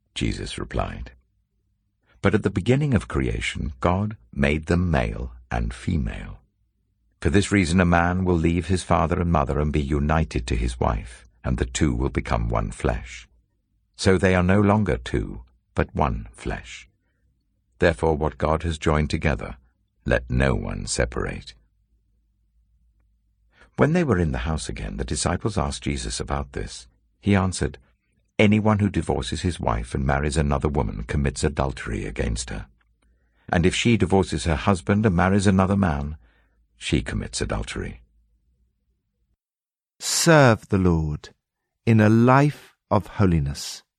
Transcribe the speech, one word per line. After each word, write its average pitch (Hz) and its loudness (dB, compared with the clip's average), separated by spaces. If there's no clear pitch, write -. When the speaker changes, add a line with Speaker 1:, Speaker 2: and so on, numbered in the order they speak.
Speaker 1:
Jesus 50 -6
replied. 50 -6
"But 98 2
at 104 2
the 101 -2
beginning 131 0
of - 0
creation, 58 -4
God 101 0
made 73 0
them 90 2
male 60 -2
and 58 -4
female. 50 -6
For - 0
this 95 2
reason, 92 4
a 90 6
man 87 2
will 90 2
leave 85 0
his 92 0
father 85 0
and 87 0
mother 71 0
and 76 0
be 73 0
united 73 0
to 60 -2
his 60 -4
wife, - -4
and 64 -2
the 71 -2
two 67 0
will 62 -2
become 57 -4
one 55 -2
flesh. - -6
So 95 4
they 92 4
are 90 4
no 95 4
longer 101 2
two, 50 -6
but 78 -2
one 57 -2
flesh. - -12
Therefore, 82 2
what 76 -4
God 78 0
has 82 -4
joined 76 2
together, 73 -4
let 60 0
no 62 2
one 50 -6
separate." 50 -6
When 139 2
they 175 2
were 113 2
in 82 0
the 64 -4
house 80 -6
again, 50 -8
the - -6
disciples 87 -2
asked 73 -2
Jesus 64 -6
about 69 -6
this. - -12
He 101 2
answered, 92 0
"Anyone 107 4
who 101 2
divorces 78 -2
his 87 -2
wife 58 -4
and 69 -2
marries 71 0
another 71 0
woman 52 -4
commits 69 -2
adultery 67 -4
against 58 -6
her. 50 -10
And 85 2
if 90 4
she 120 2
divorces 90 0
her 80 2
husband 101 0
and 98 2
marries 92 2
another 95 4
man, 78 -2
she - -2
commits 52 -6
adultery." - -8
Speaker 2:
Serve 139 4
the 101 2
Lord 80 0
in 110 6
a 107 6
life 127 4
of 101 2
holiness. 80 0